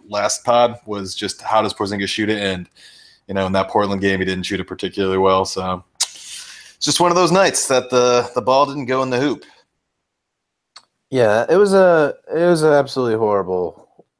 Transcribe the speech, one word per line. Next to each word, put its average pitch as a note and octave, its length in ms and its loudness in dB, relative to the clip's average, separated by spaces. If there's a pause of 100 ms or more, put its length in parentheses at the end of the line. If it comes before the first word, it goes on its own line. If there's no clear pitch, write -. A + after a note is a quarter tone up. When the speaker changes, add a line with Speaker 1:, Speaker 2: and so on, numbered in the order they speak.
Speaker 1:
last G#2 360 -4
pod, A#2+ 420 2
was G2+ 280 -8
just - 280 -8
how A2 180 0
does G#2+ 140 -4
Porzingis G2 340 -4
shoot G#2+ 220 -4
it? G#2+ 100 -4
And, F#2 280 -6 (580)
you G3 80 -10
know, G2 120 -2
in F#2+ 60 -4
that F#2+ 160 0
Portland G2+ 320 -2
game, G2 200 0
he F#2 40 -2
didn't F#2 200 -4
shoot F#2+ 160 -6
it - 80 -12
particularly F#2+ 500 -4
well. F#2+ 260 2
So F#2 400 -6 (160)
it's - 760 -14
just D3 220 -4
one F3 100 4
of E3+ 60 0
those F3 160 2
nights F3+ 360 2
that B2+ 220 0
the, B2 440 2
the B2 60 -2
ball C3 240 2
didn't C#3 220 -6
go C3 160 -2
in C3 80 -4
the B2 100 -2
hoop. C#3 240 -4 (1700)
Speaker 2:
Yeah, A#2 400 2
it E3+ 60 6
was G3 180 4
a, E3+ 400 4 (180)
it E3 140 0
was E3+ 160 2
an D#3 100 4
absolutely B2+ 460 0
horrible, F#2 880 -4 (140)